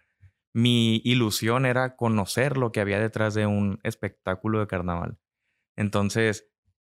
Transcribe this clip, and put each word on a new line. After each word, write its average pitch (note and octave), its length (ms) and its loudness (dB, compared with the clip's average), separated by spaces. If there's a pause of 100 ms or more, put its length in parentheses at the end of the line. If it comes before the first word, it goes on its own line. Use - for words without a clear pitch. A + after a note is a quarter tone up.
(540)
Mi A#2 500 4
ilusión A#2+ 640 2
era B2+ 320 0
conocer A#2 600 0
lo A#2+ 140 0
que A2 100 -4
había G2+ 180 0
detrás A2 340 -2
de G#2+ 140 0
un G2+ 360 0
espectáculo A2 800 -4
de G2+ 60 -4
carnaval. F2 520 -4 (560)
Entonces, G#2 720 -2 (480)